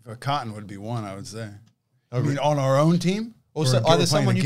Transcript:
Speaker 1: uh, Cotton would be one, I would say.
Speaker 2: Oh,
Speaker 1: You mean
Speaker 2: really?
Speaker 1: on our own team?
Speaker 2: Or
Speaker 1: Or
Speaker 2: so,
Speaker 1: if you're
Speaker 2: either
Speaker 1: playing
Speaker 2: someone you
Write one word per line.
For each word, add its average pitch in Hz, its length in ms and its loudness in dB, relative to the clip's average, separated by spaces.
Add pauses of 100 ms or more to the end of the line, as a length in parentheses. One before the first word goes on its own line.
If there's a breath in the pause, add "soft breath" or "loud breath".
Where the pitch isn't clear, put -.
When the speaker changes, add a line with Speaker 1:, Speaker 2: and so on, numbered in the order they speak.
(100)
Speaker 1:
uh, 107 60 -12
Cotton 135 380 -4
would 104 120 -12
be 101 100 -14
one, 110 280 -6
I 98 100 -10
would 98 140 -12
say. 110 200 -10 (640)
Speaker 2:
Oh, 120 60 -6
Speaker 1:
You 131 80 2
mean 147 60 0
Speaker 2:
really? 139 100 -2
Speaker 1:
on 147 180 2
our 135 180 2
own 160 220 4
team? 208 380 -2 (180)
Speaker 2:
Or 151 80 -4
Speaker 1:
Or 147 40 2
Speaker 2:
so, 127 100 4
Speaker 1:
if - 80 4
you're 160 80 4
Speaker 2:
either 170 60 6
Speaker 1:
playing 175 100 2
Speaker 2:
someone - 280 4
you 92 100 2